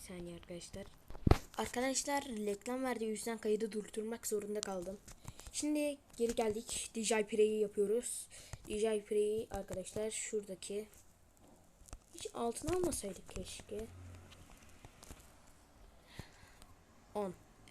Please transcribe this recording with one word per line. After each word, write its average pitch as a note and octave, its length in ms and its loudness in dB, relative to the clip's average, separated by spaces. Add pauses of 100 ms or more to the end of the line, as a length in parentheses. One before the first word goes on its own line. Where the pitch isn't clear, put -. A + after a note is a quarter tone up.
saniye F3 280 -8
arkadaşlar. F3 480 -12 (760)
Arkadaşlar C4 680 2
reklam A3+ 580 -2
verdiği A3+ 260 0
yüzden A3 280 -2
kaydı G#3+ 340 2
durdurmak A3 560 -4
zorunda G#3 340 0
kaldım. F#3+ 360 -2 (540)
Şimdi D4 460 2 (200)
geri A#3 180 2
geldik. A3+ 600 0
D A3+ 80 0
J G#3+ 240 4
Prey'i G#3+ 320 6
yapıyoruz. G#3 680 2 (400)
D G#3+ 120 -2
J G#3+ 260 4
Prey'i G#3+ 460 4
arkadaşlar G3 600 -4
şuradaki. G3+ 800 -4 (1200)
Hiç E4+ 200 -8
altın A#3 340 -2
almasaydık D#4+ 640 0
keşke. G#3 580 -8 (3250)
On. G3 180 -2 (380)